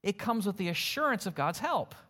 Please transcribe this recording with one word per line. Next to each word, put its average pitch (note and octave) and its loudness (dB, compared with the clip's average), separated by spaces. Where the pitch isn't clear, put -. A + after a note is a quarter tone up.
it G3 0
comes A3+ 0
with G3+ -2
the F3+ 0
assurance B3 0
of F3 -4
God's D3 0
help. D4 -2